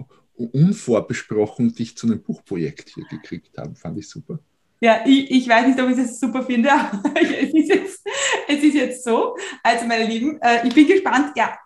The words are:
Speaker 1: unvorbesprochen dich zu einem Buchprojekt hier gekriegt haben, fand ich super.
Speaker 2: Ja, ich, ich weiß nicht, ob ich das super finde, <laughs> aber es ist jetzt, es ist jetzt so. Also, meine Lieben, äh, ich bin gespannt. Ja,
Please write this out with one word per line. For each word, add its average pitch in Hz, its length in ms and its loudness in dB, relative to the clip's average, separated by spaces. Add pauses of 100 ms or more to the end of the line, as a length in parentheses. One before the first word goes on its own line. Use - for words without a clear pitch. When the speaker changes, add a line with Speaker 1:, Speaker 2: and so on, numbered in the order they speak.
(340)
Speaker 1:
unvorbesprochen 117 1400 0
dich - 220 -8
zu - 100 -8
einem 110 160 -2
Buchprojekt 82 680 -8
hier 78 160 -16
gekriegt - 520 -14
haben, - 160 -12
fand 82 240 -12
ich - 100 -14
super. 160 300 -14 (440)
Speaker 2:
Ja, 226 220 4
ich, 269 260 4
ich 254 160 2
weiß 240 200 4
nicht, 262 120 4
ob 254 120 0
ich 247 60 0
das 254 220 -4
super 262 240 -4
finde, 247 300 0
<laughs> - 0 -
aber 285 480 0
es 294 320 0
ist 311 160 2
jetzt, - 380 -2 (420)
es 285 140 0
ist 302 120 4
jetzt - 300 -2
so. 233 320 -2 (260)
Also, 240 240 2
meine 226 200 0
Lieben, 226 340 -4
äh, 233 260 2
ich 233 80 -2
bin 302 120 8
gespannt. 285 500 2
Ja, 220 140 0 (160)